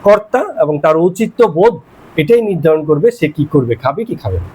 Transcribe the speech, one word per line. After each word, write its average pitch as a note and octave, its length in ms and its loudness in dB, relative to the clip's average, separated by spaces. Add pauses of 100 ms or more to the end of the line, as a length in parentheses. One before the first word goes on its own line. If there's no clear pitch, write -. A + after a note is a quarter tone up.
কর্তা G#3 400 2 (180)
এবং D3 180 -2
তার D#3 180 2
ঔচিত্য F#3 460 0
বোধ F3+ 360 2 (380)
এটাই A#3 240 2
নির্ধারণ D#3 440 0
করবে D#3 260 2
সে E3+ 160 -4
কি D3+ 180 -4
করবে, A#2+ 300 0
খাবে C#3+ 280 -6
কি A3 120 -10
খাবে F#2+ 200 -8
না। F2 200 -8